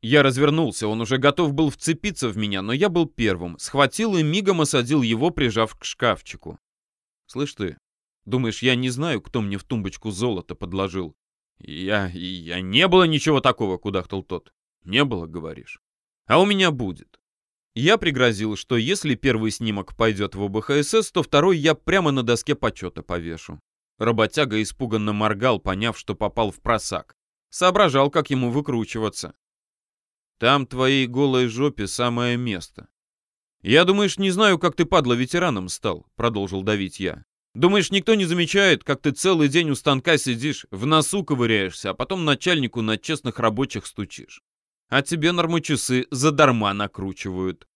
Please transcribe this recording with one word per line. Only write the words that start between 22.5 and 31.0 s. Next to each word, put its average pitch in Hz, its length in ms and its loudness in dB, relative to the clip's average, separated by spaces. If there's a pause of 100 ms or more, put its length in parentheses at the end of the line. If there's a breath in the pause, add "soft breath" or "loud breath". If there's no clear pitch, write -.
почёта - 480 -6
повешу. 82 580 -10 (380)
Работяга 110 640 0
испуганно 107 520 -4
моргал, 107 480 0
поняв, 101 360 -2
что - 200 -8
попал 107 340 -2
в - 100 -16
просак. - 540 -4 (340)
Соображал, 175 640 4
как 147 200 0
ему 131 200 0
выкручиваться. 113 840 -4 (1040)
«Там 131 280 2
твоей 131 400 2